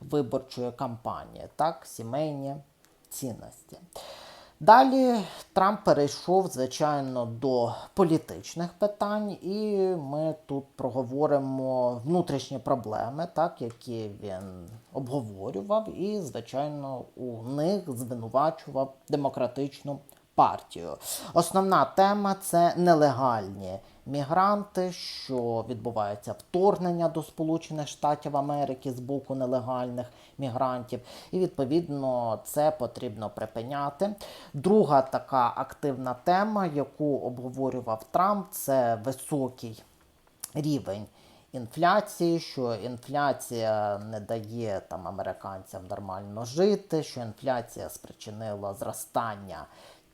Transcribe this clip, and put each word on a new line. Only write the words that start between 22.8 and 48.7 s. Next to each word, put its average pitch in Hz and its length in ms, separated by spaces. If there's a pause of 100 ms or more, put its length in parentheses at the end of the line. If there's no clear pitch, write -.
мігранти, 185 840
що 120 760
відбувається 110 640
вторгнення 175 760
до 160 140
Сполучених 156 680
Штатів 147 480
Америки 139 560
з 123 80
боку 135 340
нелегальних 127 720 (320)
мігрантів, 127 600 (300)
і, 180 80
відповідно, 135 1040
це 151 260
потрібно 113 600
припиняти. 143 840 (400)
Друга 151 480
така 127 540
активна 131 580
тема, 196 520
яку 143 520
обговорював 123 920
Трамп, — 190 400
це 127 440 (100)
високий 127 800 (720)
рівень 127 520 (460)
інфляції, 170 880
що 123 340
інфляція 117 1200
не 107 220
дає 107 680
там 85 200
американцям 95 800
нормально 101 580
жити, 165 580
що - 180
інфляція 117 720
спричинила 104 840